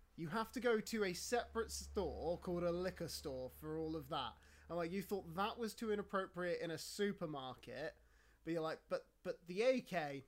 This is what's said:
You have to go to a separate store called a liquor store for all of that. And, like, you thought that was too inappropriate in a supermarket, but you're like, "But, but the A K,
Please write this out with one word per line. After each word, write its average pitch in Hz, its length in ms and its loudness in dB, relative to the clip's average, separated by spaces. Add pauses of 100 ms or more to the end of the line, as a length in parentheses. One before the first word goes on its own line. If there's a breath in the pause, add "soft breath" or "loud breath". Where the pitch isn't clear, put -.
(160)
You 165 140 -4
have 220 240 0
to 262 60 -2
go 226 200 6
to 214 260 0
a 185 80 2
separate 226 580 0
store 156 640 0
called 175 260 0
a 175 80 4
liquor 180 360 -2
store 127 520 -4
for 156 180 -4
all 160 180 0
of 143 140 -6
that. 135 240 0 (360 soft breath)
And, 165 80 -2
like, 170 140 0
you 196 120 0
thought 185 320 -2
that 202 240 2
was 226 160 0
too 220 160 0
inappropriate 190 680 0
in 165 100 0
a 160 60 -2
supermarket, 151 1160 -2 (500)
but 160 100 0
you're 165 80 2
like, 156 180 0 (100)
"But, 180 160 0 (180)
but 175 240 -2
the 180 160 0
A 262 180 6
K, 143 460 -2